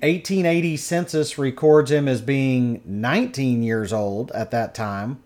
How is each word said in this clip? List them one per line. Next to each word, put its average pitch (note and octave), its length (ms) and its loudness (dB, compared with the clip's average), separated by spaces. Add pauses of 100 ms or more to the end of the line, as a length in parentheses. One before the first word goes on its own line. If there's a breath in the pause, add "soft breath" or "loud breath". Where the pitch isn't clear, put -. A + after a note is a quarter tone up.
eighteen F3+ 420 0
eighty E3+ 300 2
census D#3+ 640 -2
records C#3+ 540 4
him D3 140 2
as B2+ 160 0
being B2+ 640 0
nineteen B2+ 800 0
years A2 300 0
old G#2 380 -2
at A2 200 -6
that A2+ 240 -2
time, G#2 500 -6